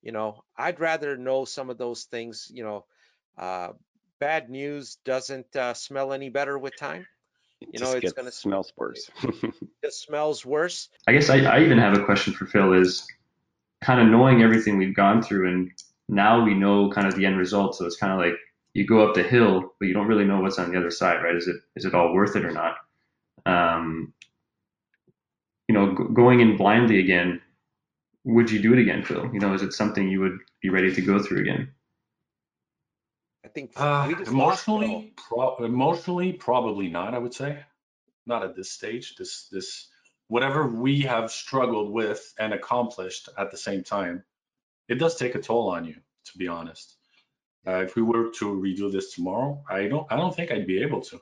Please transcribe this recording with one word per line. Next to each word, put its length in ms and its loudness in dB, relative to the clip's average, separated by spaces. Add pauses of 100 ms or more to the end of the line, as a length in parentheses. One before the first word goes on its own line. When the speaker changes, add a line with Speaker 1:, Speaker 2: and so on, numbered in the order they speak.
Speaker 1:
You 100 -14
know, 300 -8 (140)
I'd 240 -6
rather 380 -4
know 260 -4
some 240 -12
of 80 -12
those 280 -10
things, 480 -14
you 120 -14
know, 220 -10 (500)
uh, 360 -10 (480)
bad 280 -6
news 560 -12
doesn't, 500 -8
uh, 200 -4
smell 400 -8
any 160 -12
better 280 -4
with 200 -12
time. 280 -12 (540)
Speaker 2:
It 140 -20
Speaker 1:
You 60 -10
know, 60 -4
Speaker 2:
just 100 -2
Speaker 1:
it's 80 -4
Speaker 2:
gets, 100 -4
Speaker 1:
gonna 180 -12
Speaker 2:
smells 440 -6
worse. 340 -12 (120)
<laughs> 600 -10
Speaker 1:
it 100 -6
smells 540 -6
worse. 420 -4 (180)
Speaker 3:
I 60 4
guess 160 6
I, 120 6
I 220 6
even 160 8
have 200 6
a 60 0
question 280 0
for 140 -8
Phil 260 4
is, 340 4 (760)
kinda 200 6
knowing 380 8
everything 360 4
we've 180 0
gone 260 6
through, 260 0
and 220 -2 (380)
now 340 4
we 120 4
know 360 4
kind 160 0
of 80 0
the 120 0
end 100 2
result. 400 0
So 80 -6
it's 120 -8
kinda 200 -2
like 180 0 (380)
you 140 -2
go 220 6
up 60 0
the 100 2
hill, 560 4
but 60 -2
you 80 0
don't 120 0
really 180 2
know 160 2
what's 180 -2
on 120 -4
the 80 -2
other 140 -2
side, 320 0
right? 100 0
Is 140 -2
it, 80 -4 (180)
is 120 -12
it 80 -4
all 200 4
worth 220 4
it 80 0
or 80 -6
not? 240 -4 (680)
Um, 680 0 (1600)
you 60 2
know, 220 4
g-, 180 -4
going 260 8
in 160 6
blindly 440 4
again, 400 2 (840)
would 260 2
you 100 -2
do 120 4
it 60 6
again, 240 2
Phil? 300 -6
You 80 -4
know, 140 0
is 80 -2
it 100 -6
something 360 -2
you 120 -2
would 180 -2 (240)
be 60 -2
ready 260 2
to 60 -2
go 200 2
through 200 -4
again? 320 -4 (1700)
Speaker 1:
I 40 -20
think 280 -14
Speaker 4:
Uh, 320 0
Speaker 1:
we 60 -2
just 180 -8
lost 360 2
Speaker 4:
emotionally, 440 -2 (160)
Speaker 1:
Phil. 100 -6 (180)
Speaker 4:
pro-, 80 -6
emotionally, 680 0
probably 560 -2
not, 260 -6
I 40 -4
would 160 -8
say. 240 -8 (680)
Not 180 -4
at 100 -10
this 160 -14
stage. 460 -12
This, 340 -16
this, 380 -14 (400)
whatever 380 -2
we 340 -2
have 300 -2
struggled 600 -4
with 460 -6
and 140 -6
accomplished 760 -6 (100)
at 120 -6
the 60 -18
same 260 -8
time, 420 -8 (640)
it 80 -2
does 200 -2
take 180 -6
a 60 -6
toll 300 -2
on 140 -8
you, 100 -14 (320)
to 120 -20
be 100 -6
honest. 480 -14 (720)
Uh, 160 -4
if 140 -8
we 60 0
were 280 0
to 160 -10
redo 440 -4
this 240 -8
tomorrow, 540 -6
I 200 -4
don't, 220 -4
I 60 -4
don't 180 -2
think 160 -8
I'd 160 -6
be 160 -2
able 200 -4
to. 180 -18